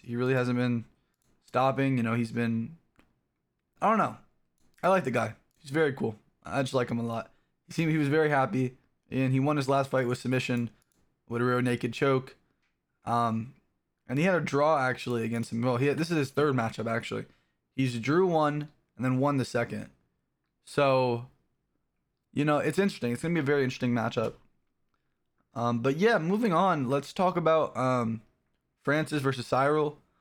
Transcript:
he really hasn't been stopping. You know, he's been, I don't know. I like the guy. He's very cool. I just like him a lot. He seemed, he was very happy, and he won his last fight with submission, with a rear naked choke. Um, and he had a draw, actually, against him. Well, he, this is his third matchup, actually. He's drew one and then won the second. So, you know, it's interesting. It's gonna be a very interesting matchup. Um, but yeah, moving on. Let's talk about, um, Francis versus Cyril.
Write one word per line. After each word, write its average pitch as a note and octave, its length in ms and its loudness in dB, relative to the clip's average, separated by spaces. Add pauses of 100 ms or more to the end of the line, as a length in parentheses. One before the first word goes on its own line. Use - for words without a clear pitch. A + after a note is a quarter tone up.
he A#2+ 100 -8
really B2+ 200 0
hasn't B2 240 0
been A#2+ 260 -2 (640)
stopping. C3+ 500 2
You A#2+ 60 0
know, A2+ 120 0
he's A#2 160 -2
been, A#2 460 -2 (1040)
I F3 80 2
don't A3 80 4
know. C#3 220 -2 (640)
I E3 60 2
like F#3+ 140 4
the C3 80 -2
guy. A2+ 240 -2 (240)
He's C#3 120 -18
very D3 240 0
cool. A2+ 200 -4 (300)
I B2 180 -2
just C3 120 -6
like B2 160 0
him A#2+ 100 -2
a - 20 -4
lot. A2+ 280 -8 (360)
He - 60 -20
seemed, E3 180 0
he D#3 80 2
was D3 100 0
very D3+ 200 2
happy, C3 480 0 (340)
and C3 220 0
he C3 80 2
won D3+ 160 0
his C3+ 120 -2
last C3+ 220 0
fight C3 160 0
with A#2+ 120 -2
submission, B2 520 -2 (580)
with A#2 120 -4
a A#2+ 40 0
rear B2 180 2
naked A#2+ 300 -2
choke. C3+ 440 0 (680)
Um, A#2 500 -2 (520)
and B2+ 120 -6
he E3 80 2
had F#3+ 100 2
a E3 40 2
draw, D3 380 2
actually, B2 460 -2
against A2+ 260 -4
him. A2+ 120 -4
Well, B2 160 0
he, C3+ 100 2
this D3 220 0
is E3+ 80 0
his C#3 120 -2
third D3 240 0
matchup, A2+ 340 -2
actually. A2+ 360 -4 (500)
He's B2+ 240 0
drew D3+ 300 2
one D3+ 400 0 (280)
and - 80 -6
then C3 140 2
won C#3 200 2
the B2 80 2
second. A2+ 420 -4 (800)
So, B2+ 600 2 (1080)
you C#3+ 100 0
know, D3+ 140 4
it's D3 200 0
interesting. F#3+ 340 0
It's A#2+ 100 -6
gonna E3 120 -2
be E3 60 2
a - 20 0
very C#3 220 2
interesting B2 280 -2
matchup. A2+ 420 -2 (1160)
Um, A#2+ 280 0
but C3+ 160 0
yeah, G#3+ 220 4
moving F#3+ 340 0
on. E3 360 2
Let's C#3 240 -2
talk F#3 240 0
about, D#3+ 400 2
um, A#2+ 440 0 (640)
Francis D3+ 360 0
versus C3 280 -2
Cyril. D3 500 2 (220)